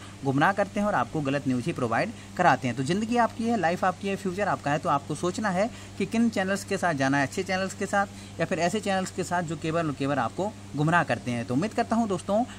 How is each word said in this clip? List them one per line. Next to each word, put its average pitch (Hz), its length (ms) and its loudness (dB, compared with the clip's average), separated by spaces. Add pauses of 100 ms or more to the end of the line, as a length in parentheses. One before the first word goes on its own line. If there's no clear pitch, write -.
(260)
गुमराह 143 280 4
करते 202 260 0
हैं 202 80 2
और 196 80 2
आपको 131 260 0
गलत 139 260 0
news 123 180 0
ही - 80 0
provide 127 380 0 (260)
कराते 147 300 6
हैं। 120 100 -2
तो 139 60 -2
ज़िंदगी 214 340 0
आपकी 226 260 2
है, 233 160 2
life 170 260 0
आपकी 185 220 -2
है, 196 80 -2
future 190 320 -2
आपका 143 240 0
है, 151 80 2
तो 170 100 -2
आपको 147 260 0
सोचना 185 360 -2
है 196 180 0 (280)
कि 202 80 0
किन 226 240 2
channels 196 340 0
के 196 140 -2
साथ 175 180 2
जाना 135 220 2
है, 139 100 2
अच्छे 190 160 -4
channels 190 300 -2
के 202 120 -6
साथ - 540 -2
या 165 60 0
फिर 165 160 -2
ऐसे 220 180 2
channels 190 320 -2
के 185 140 -4
साथ 180 180 0
जो 160 140 -4
केवल 160 300 0
और 143 80 0
केवल 139 240 0
आपको 170 320 -2 (240)
गुमराह 156 280 4
करते 120 280 -2
हैं। 120 140 -2
तो 123 80 -2
उम्मीद 190 200 2
करता 233 220 0
हूँ 226 120 4
दोस्तों 202 360 0 (160)